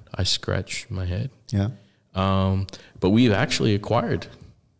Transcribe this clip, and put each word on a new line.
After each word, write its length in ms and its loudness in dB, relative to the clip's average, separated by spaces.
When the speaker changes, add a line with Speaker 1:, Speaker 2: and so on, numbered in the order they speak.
Speaker 1:
I 100 -2
scratch 640 -4
my 160 -6
head. 240 -4
Speaker 2:
Yeah. 200 0
Speaker 1:
Um, 520 0
but 100 2
we've 240 6
actually 420 2
acquired, 520 -2